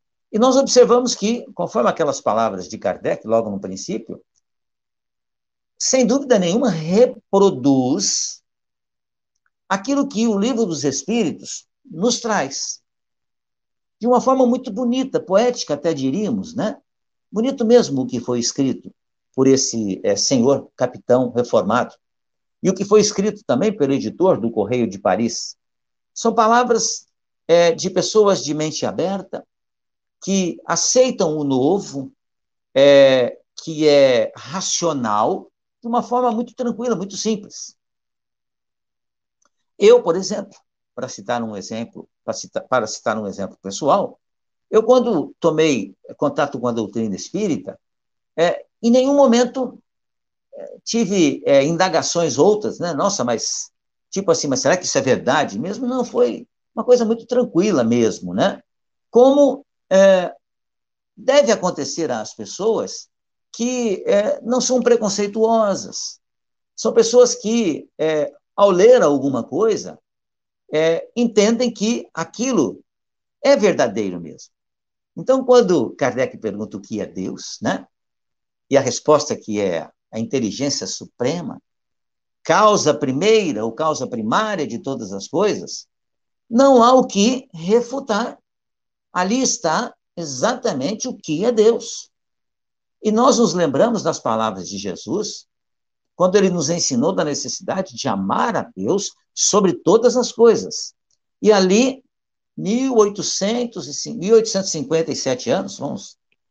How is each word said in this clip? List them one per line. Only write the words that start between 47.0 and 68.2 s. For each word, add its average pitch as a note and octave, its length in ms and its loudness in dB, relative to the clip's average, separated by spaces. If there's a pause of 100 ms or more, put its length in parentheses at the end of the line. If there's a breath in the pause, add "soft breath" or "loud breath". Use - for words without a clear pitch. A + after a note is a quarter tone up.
espírita, E3 640 -6 (560)
é, E3+ 300 -2 (160)
em A#3 80 0
nenhum B3+ 260 4
momento, B3 640 2 (760)
é, - 280 -18
tive, F#3+ 640 0
é, C#3 180 6
indagações D#3 760 0
outras, F#3 400 2
né? E3+ 140 -6
"Nossa, D3+ 300 -2
mas, - 460 -4 (400)
tipo G3 220 -2
assim, D#3+ 160 0
mas C3 140 -2
será - 140 2
que F3+ 100 -4
isso - 120 -2
é C3 40 0
verdade A#2+ 580 0
mesmo?" G#3 260 -8
Não, B3 180 -2
foi A#3+ 440 -2 (260)
uma A3+ 100 -6
coisa B3 220 2
muito A#3 220 -4
tranquila F#3+ 560 0
mesmo, A2 500 -2
né? D3 280 -2 (500)
Como, C4+ 520 4 (240)
é, F#3+ 460 4 (800)
deve A#3+ 360 4
acontecer D#3+ 600 -4
às A2 220 -8
pessoas D3 760 -6 (440)
que, A#3+ 540 -4
é, G3+ 360 0
não B3 180 -2
são B3 220 0
preconceituosas, A3 1400 0 (560)
são - 180 -4
pessoas A#3 420 4
que, G#3 520 -2 (100)
é, D#3 360 -2 (200)